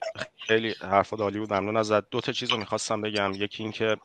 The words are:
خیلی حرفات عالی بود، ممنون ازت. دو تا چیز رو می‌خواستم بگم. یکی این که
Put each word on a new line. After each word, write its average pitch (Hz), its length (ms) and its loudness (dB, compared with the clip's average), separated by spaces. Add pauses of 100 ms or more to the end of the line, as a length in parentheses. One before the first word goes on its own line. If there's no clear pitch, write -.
(360)
خیلی 110 440 2
حرفات 98 400 2
عالی 101 180 0
بود، 107 140 -4
ممنون 101 240 2
ازت. 107 340 2
دو 123 100 -2
تا 131 120 -2
چیز 123 180 -4
رو 127 60 0
می‌خواستم 110 460 -2
بگم. 104 320 0
یکی 104 280 -4
این 107 100 -4
که 110 320 0